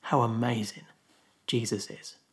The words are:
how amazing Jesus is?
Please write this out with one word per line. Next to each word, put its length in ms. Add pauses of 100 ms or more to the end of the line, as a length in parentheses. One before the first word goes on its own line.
how 200
amazing 640 (600)
Jesus 440
is? 260 (180)